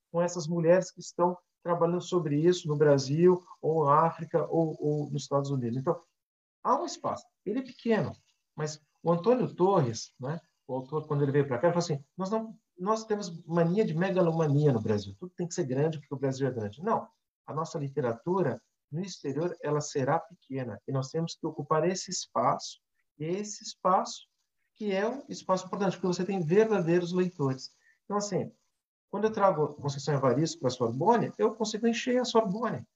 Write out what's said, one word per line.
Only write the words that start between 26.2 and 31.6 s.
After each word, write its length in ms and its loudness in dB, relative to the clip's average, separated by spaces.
tem 160 -2
verdadeiros 720 4
leitores. 580 -2
Então, 120 -6
assim, 340 -2
quando 140 -2
eu 80 2
trago 420 2
Conceição 400 -4
Evaristo 460 2
pra 100 0
Sorbonne, 640 2
eu 160 2
consigo 360 -2